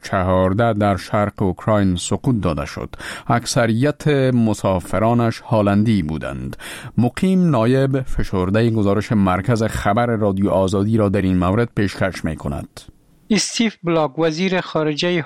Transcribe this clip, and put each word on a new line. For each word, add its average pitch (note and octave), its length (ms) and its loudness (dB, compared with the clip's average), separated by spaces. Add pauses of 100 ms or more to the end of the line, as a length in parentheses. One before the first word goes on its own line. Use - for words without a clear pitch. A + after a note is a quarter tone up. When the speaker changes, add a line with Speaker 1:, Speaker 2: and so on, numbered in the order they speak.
Speaker 1:
چهارده F#2 680 0
در G#2 240 2
شرق G2+ 460 -2
اوکراین G2 540 2
سقوط G#2+ 460 -2
داده D2+ 240 -2
شد. - 220 -10 (380)
اکثریت A#2+ 840 0 (260)
مسافرانش A2 1040 0
هالندی G#2 640 2
بودند. C2+ 540 -6 (420)
مقیم F#3+ 520 2
نایب، C3 520 2
فشرده G#2+ 680 0
گزارش G#2 420 0
مرکز G2 500 2
خبر A2 440 0
رادیو G2+ 440 0
آزادی G2 460 2
را G#2 120 2
در G2 140 0
این F#2 280 2
مورد A#2 260 0
پیشکش F#2+ 480 -2
می‌کند. D#2 560 -8 (500)
Speaker 2:
استیو A3 400 0 (120)
بلاک، D#3 360 0
وزیر E3+ 420 0
خارجهٔ D#3 640 -2